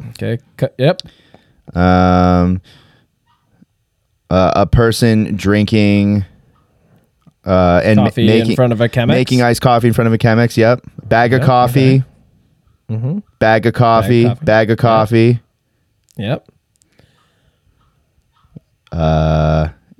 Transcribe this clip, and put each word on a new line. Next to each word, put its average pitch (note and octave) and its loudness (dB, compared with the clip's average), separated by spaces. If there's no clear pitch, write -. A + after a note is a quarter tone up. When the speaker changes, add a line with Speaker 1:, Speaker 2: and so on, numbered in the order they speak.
Speaker 1:
Okay. A2+ -10
Cu-, C3 -4
yep. D#3 -2
Speaker 2:
Um, F2+ 2
uh, F2+ 0
a G2 0
person A2+ 0
drinking, G2+ 0
uh, F2+ 2
and G#2+ 2
ma-, B2 2
Speaker 1:
Coffee A2 -2
in A2 2
Speaker 2:
making, A2+ -2
Speaker 1:
front B2 0
of A2 -4
a A#2+ 0
Chemex? A#2+ -4
Speaker 2:
making B2+ 0
iced A#2+ 0
coffee A#2+ 2
in A2+ 0
front A#2 0
of A2+ 0
a A2 -2
Chemex. A#2 0
Yep. A#2 2
Bag A#2 0
of C3 2
Speaker 1:
Yep, B2+ -2
Speaker 2:
coffee. B2+ 2
Speaker 1:
okay. C3 0
Mm-hmm. C#3 -6
Speaker 2:
Bag A2 0
of A2+ 0
coffee. A#2 2
Speaker 1:
Bag A#2+ 2
of A2+ -4
coffee. - -14
Speaker 2:
Bag A2 0
of - -2
Speaker 1:
Yep. G#2+ -2
Speaker 2:
coffee. A2+ 2
Speaker 1:
Yep. G3 -8
Speaker 2:
Uh, D#2 -2